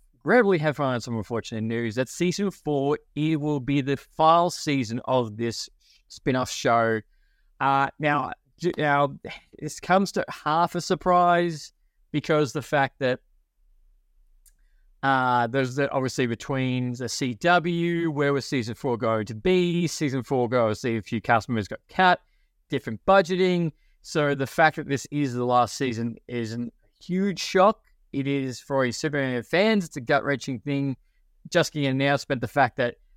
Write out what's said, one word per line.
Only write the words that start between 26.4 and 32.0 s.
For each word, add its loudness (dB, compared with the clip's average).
a -20
huge -2
shock. 4
It -4
is -2
for 0
a 0
Superman -2
fans, 2
it's -12
a -10
gut-wrenching -2
thing. -4
Just 0
getting -2
announced, 0